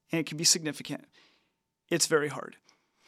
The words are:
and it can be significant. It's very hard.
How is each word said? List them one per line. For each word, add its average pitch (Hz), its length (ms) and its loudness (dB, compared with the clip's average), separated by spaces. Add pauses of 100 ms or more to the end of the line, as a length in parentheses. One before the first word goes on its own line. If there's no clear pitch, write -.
(120)
and 165 80 0
it 156 80 -2
can 151 100 -8
be 147 60 -4
significant. - 600 0 (840)
It's 170 160 4
very 151 220 2
hard. - 300 -10 (500)